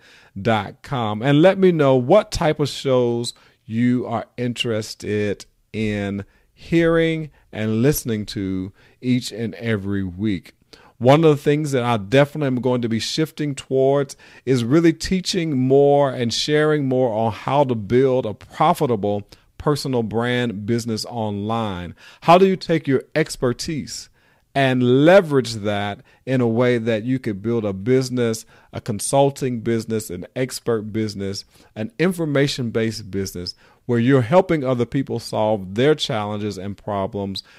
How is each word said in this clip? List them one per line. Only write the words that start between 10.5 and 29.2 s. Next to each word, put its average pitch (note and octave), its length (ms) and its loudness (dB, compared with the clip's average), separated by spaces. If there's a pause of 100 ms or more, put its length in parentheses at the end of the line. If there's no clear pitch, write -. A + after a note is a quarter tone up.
One C#3 240 6
of D#3 80 8
the C#3+ 100 0
things D3+ 300 0
that B2+ 100 0
I A#2+ 160 2
definitely C3+ 580 2
am A#2+ 60 -2
going B2 220 0
to A2+ 60 -2
be A2+ 100 -2
shifting D3+ 560 -4
towards C3+ 600 0 (300)
is A#2+ 180 2
really D#3+ 300 4
teaching E3 640 -2
more C#3 540 4
and A#2+ 200 -2
sharing D3+ 560 0
more B2+ 240 2
on A2 200 0
how C3+ 320 0
to B2+ 100 0
build A#2+ 540 2
a G2+ 80 -8
profitable A2+ 920 0 (300)
personal C#3 460 -2
brand A2+ 640 -2
business A2+ 420 -2
online. G#2 880 -6 (260)
How E3+ 160 8
do F#3+ 80 6
you F#3+ 100 2
take D#3+ 320 -2
your C3+ 180 0 (100)
expertise C#3 920 -4 (440)
and C3 520 4
leverage D3 500 6
that G2+ 460 -4 (260)
in C3 140 0
a A#2+ 60 2
way B2 300 2
that A2+ 260 -2
you B2+ 140 -2
could G#2+ 240 -6
build A2+ 240 -2
a G2+ 80 -2
business, B2 720 -2 (260)
a - 100 -10
consulting C3 800 -2